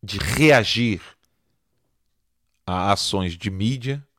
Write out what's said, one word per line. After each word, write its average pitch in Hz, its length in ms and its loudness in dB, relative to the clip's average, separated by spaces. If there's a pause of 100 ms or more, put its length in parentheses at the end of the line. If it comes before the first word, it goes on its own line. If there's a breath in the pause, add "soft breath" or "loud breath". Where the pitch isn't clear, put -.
de - 160 -8
reagir 120 800 4 (1600)
a 92 280 -2
ações 92 440 -2
de 92 140 -8
mídia 127 580 -4 (120)